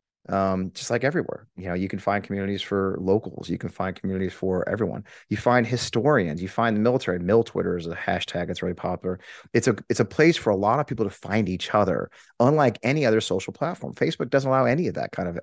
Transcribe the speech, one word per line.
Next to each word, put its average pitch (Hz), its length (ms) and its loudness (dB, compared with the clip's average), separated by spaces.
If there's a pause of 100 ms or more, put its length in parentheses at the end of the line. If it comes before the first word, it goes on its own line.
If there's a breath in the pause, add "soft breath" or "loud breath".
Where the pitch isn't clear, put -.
(300)
Um, 95 440 0
just - 160 -10
like 120 160 0
everywhere, - 500 -4
you 92 120 -10
know, 87 60 -4
you 92 140 -2
can 101 120 -6
find 101 220 0
communities 98 400 -4
for 98 380 -2
locals, 95 500 -2
you 85 80 -2
can - 120 -8
find 92 260 -6
communities 95 380 -4
for 92 340 -2
everyone. 104 380 -2 (240 loud breath)
You 110 80 -2
find 120 280 4
historians, 113 760 0
you 92 80 -6
find 113 260 0
the 107 60 2
military. 113 380 2
Mil 104 240 4
Twitter 90 340 -2
is 82 100 -8
a 82 80 -6
hashtag 87 520 -4
that's 90 140 -6
really 90 120 -2
popular. 92 480 -6 (320 loud breath)
It's 117 160 4
a, 110 60 4 (140)
it's 123 120 2
a 113 40 0
place 160 300 4
for - 140 -2
a 101 60 4
lot 104 240 2
of 147 80 -4
people 113 180 -2
to 95 60 -4
find 104 360 -2
each 92 260 -4
other, 98 360 2 (320 soft breath)
unlike 139 420 4
any 139 220 2
other 110 160 4
social - 320 -4
platform. - 400 -6
Facebook 139 360 -2
doesn't 135 200 2
allow 131 160 4
any 139 220 2
of 92 80 -4
that - 180 -6
kind 90 160 -4
of, 85 140 -6